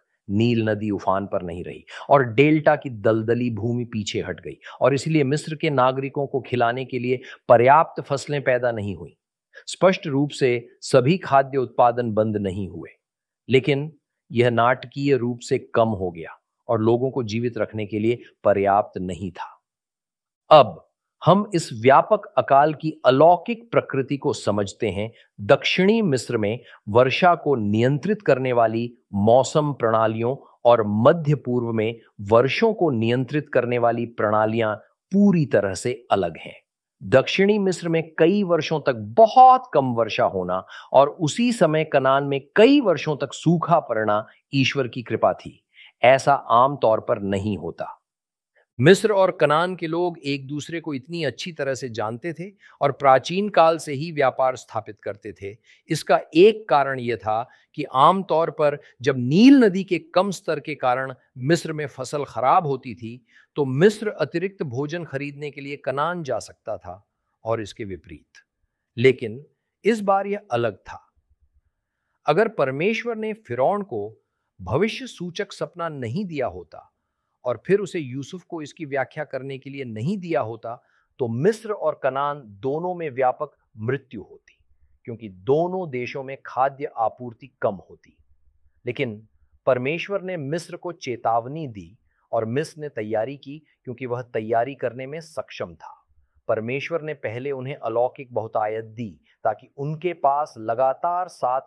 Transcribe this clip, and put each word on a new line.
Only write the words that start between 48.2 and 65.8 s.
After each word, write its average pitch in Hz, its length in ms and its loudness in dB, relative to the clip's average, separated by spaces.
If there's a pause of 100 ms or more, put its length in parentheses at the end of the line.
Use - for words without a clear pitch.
मिस्र 190 320 6
और 190 200 4
कनान 170 440 2
के 165 120 -8
लोग 170 320 -4
एक 139 280 -6
दूसरे 151 340 -10
को 156 120 -8
इतनी 165 300 -8
अच्छी 147 280 -6
तरह 135 220 -6
से 127 160 -8
जानते 117 440 -6
थे 185 180 -14 (300)
और 143 100 2
प्राचीन 139 580 2
काल 165 280 4
से 147 160 -8
ही 160 180 -6
व्यापार 131 440 0
स्थापित 107 480 -12
करते 104 300 -12
थे। 98 240 -16 (300)
इसका 165 340 0 (140)
एक 208 340 6
कारण 139 300 0
यह 117 160 -4
था 110 340 -4 (260)
कि 147 80 -8
आम 170 400 4
तौर 165 280 0
पर 147 280 -2 (220)
जब 131 160 0
नील 220 460 8
नदी 190 200 2
के 165 160 -4
कम 190 320 -2
स्तर 156 280 -6
के 147 160 -10
कारण 131 400 -2 (220)
मिस्र 156 360 0
में 151 140 -8
फसल 135 380 -8
खराब 147 420 0
होती 127 280 -6
थी, 117 300 -16 (300)
तो 147 100 0
मिस्र 202 440 2
अतिरिक्त 185 540 -6
भोजन 151 400 -6
खरीदने 143 480 -10
के 143 100 -18
लिए 139 140 -12
कनान 151 480 -4